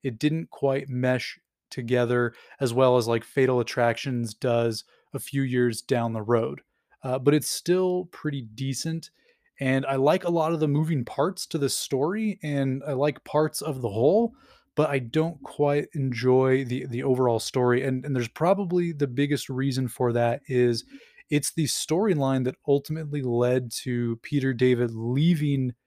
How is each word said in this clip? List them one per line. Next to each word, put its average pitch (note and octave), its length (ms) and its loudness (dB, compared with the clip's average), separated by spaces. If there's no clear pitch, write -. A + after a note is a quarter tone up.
It A#2+ 160 -6
didn't D#3+ 320 -2
quite C#3 380 -2
mesh B2+ 500 -2
together A#2+ 640 0
as A#2+ 140 0
well B2+ 220 6
as, A#2 100 2
like, A#2 160 0
Fatal B2+ 380 2
Attractions A#2 760 -2
does A#2 480 0
a A2 60 -6
few C#3 220 -4
years B2 380 0
down A#2 320 0
the A2 80 -4
road. A#2+ 400 0
Uh, C3 160 -2
but C#3 140 4
it's D3+ 140 0
still F3+ 580 0
pretty C#3+ 360 -6
decent. C3+ 680 -6
And C3+ 260 0
I C3+ 80 -2
like D3 300 4
a F3 60 0
lot E3 220 0
of E3 60 -2
the D3+ 80 2
moving D3 380 0
parts F3 420 -4
to E3 120 -6
the C#3 100 0
story, F#3 760 -2
and C#3 420 -2
I D3 100 -4
like C#3+ 280 -2
parts - 400 -2
of C3 180 -6
the A#2 100 -2
whole, F3 420 4
but D3+ 160 2
I C#3 80 0
don't D#3 460 -2
quite D3 500 0
enjoy C3 680 2
the, B2+ 220 -4
the B2+ 180 -6
overall B2+ 340 2
story. B2 460 0
And, C3 200 -2
and C#3+ 120 -2
there's A#2+ 100 -2
probably F3 640 0
the D3 160 -2
biggest C#3+ 420 -2
reason C3 380 -2
for A#2+ 280 -2
that A#2+ 340 2
is B2 360 2
it's D3 220 -2
the D#3 140 0
storyline D3 800 0
that C3 100 -4
ultimately D3 560 -2
led B2 480 2
to A#2+ 400 -2
Peter C3+ 300 0
David B2 420 4
leaving C3+ 800 0